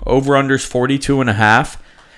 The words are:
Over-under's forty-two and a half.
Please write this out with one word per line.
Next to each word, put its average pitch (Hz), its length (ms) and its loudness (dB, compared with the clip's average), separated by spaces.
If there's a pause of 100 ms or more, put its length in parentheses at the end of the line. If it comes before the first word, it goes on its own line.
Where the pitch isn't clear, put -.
Over-under's 135 600 0
forty-two 135 560 -2
and 123 80 0
a 107 40 2
half. 110 480 2 (360)